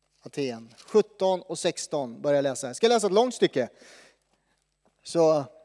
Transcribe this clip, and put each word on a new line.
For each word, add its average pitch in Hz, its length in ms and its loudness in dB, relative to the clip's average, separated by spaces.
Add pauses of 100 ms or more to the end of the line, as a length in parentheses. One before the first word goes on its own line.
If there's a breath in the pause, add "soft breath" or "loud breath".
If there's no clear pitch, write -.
(260)
Aten. 117 480 -10 (140)
Sjutton 190 540 0
och - 180 -10
sexton 139 600 -6
börjar 143 140 2
jag 139 80 2
läsa. 135 240 -4
Jag 123 80 -12
ska 226 120 2
läsa 226 200 2
ett 180 60 -4
långt 240 220 2
stycke. 131 340 0 (1300 loud breath)
Så, 156 400 2 (220)